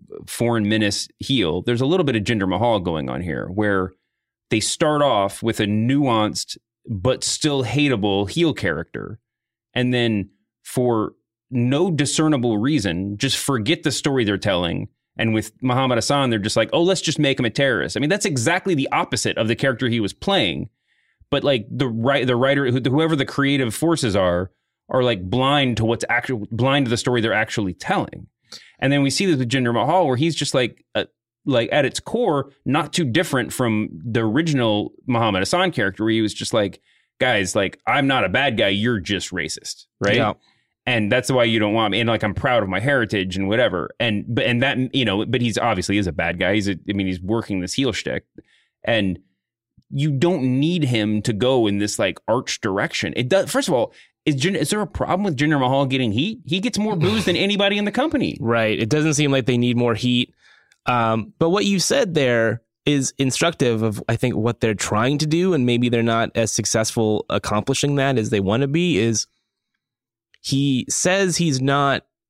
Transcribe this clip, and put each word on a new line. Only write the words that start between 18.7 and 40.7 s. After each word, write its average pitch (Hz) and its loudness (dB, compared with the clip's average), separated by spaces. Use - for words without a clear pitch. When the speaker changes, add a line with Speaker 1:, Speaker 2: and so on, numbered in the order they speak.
Speaker 1:
the 135 -2
opposite 127 -2
of 113 0
the 113 2
character 131 0
he 117 0
was 98 -2
playing. 107 -2
But, 139 0
like, 127 0
the 127 -2
ri-, 117 0
the 127 2
writer, 135 2
who, 131 2
whoever 156 0
the 135 0
creative 135 0
forces 147 0
are, 90 2
are, 127 2
like, 95 0
blind 131 2
to 113 0
what's 117 0
actu-, 117 -4
blind 131 2
to 113 -2
the 117 0
story 123 0
they're 107 2
actually 107 -2
telling. - -6
And 139 2
then 143 2
we 139 2
see 196 -2
this 165 2
with 127 -2
Jinder 123 0
Mahal, 147 2
where 127 2
he's 156 2
just, - -4
like, 123 -2
uh, 104 0
like, 120 2
at 143 2
its 127 -4
core, 180 -2
not 147 -2
too 170 0
different 131 0
from 110 0
the 117 0
original 117 0
Muhammad 113 2
Hassan 175 0
character, 104 -2
where 113 2
he 113 2
was 104 0
just - -8
like, 104 -2
"Guys, 110 0
like, 98 0
I'm 135 2
not 127 2
a 92 0
bad 123 0
guy. 107 4
You're 104 0
just 87 -4
racist," - -8
right? 101 2
Speaker 2:
Yeah. 110 2